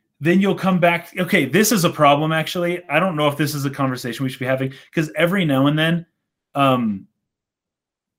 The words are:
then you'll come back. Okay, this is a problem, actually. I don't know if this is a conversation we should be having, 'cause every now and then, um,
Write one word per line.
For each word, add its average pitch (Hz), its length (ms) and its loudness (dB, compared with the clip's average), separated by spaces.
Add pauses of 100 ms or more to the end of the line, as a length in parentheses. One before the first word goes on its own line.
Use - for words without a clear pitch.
(200)
then 175 200 2
you'll 196 160 2
come 185 240 0
back. 170 380 0
Okay, 180 280 0
this 175 260 2
is 180 140 2
a 170 40 2
problem, 151 420 4
actually. 175 560 -4
I 147 120 0
don't 180 160 0
know 151 120 2
if 143 80 0
this 147 200 -2
is 139 100 -4
a 143 60 -2
conversation 127 520 -4
we 131 60 -2
should 131 100 -10
be 127 60 -6
having, 131 260 -2 (220)
'cause 156 220 -2
every 175 280 0
now 139 240 2
and 151 100 0
then, 165 280 -2 (480)
um, 120 540 0 (1120)